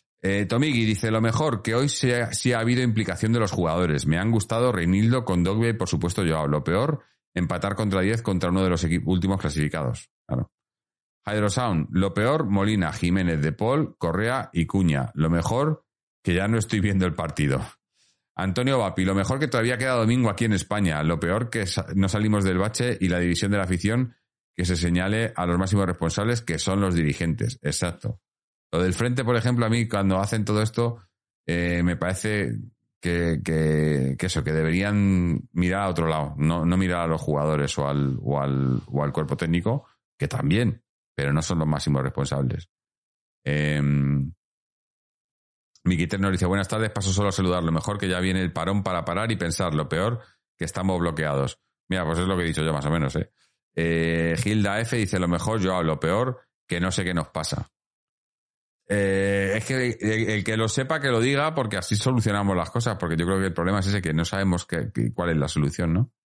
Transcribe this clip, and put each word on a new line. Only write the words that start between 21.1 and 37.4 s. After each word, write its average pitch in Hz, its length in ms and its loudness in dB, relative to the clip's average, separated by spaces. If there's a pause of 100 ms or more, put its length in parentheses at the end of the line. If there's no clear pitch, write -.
peor 104 300 0
que 110 160 -2
sa-, 92 300 -4
no 95 120 4
salimos 104 360 2
del 92 160 2
bache 113 420 0
y 95 60 2
la 90 100 2
división 87 320 2
de 101 80 2
la 95 60 2
afición, 104 500 0 (420)
que 90 100 -2
se 90 100 2
señale 90 600 0
a 87 120 -2
los 87 100 2
máximos 95 300 2
responsables, 101 560 -2
que 82 160 -4
son 98 200 0
los 92 140 2
dirigentes". 78 680 0
Exacto. 87 580 -4 (520)
Lo 85 80 2
del 92 120 2
frente, 123 320 -2
por 120 100 2
ejemplo, 120 300 2
a 110 40 0
mí 117 160 2
cuando 98 320 2
hacen 104 280 0
todo 104 160 2
esto, 117 420 -2 (420)
eh, 87 380 0
me 87 140 2
parece 92 600 -2 (440)
que, 85 420 0
que, 76 760 2
que - 80 -4
eso, 85 200 -2
que 78 80 -2
deberían 90 960 2
mirar 90 300 0
a 98 80 0
otro 82 180 0
lado, 76 300 -2
no, 80 280 0
no 90 120 4
mirar 90 240 2
a 85 60 -2
los 80 120 0
jugadores 73 580 0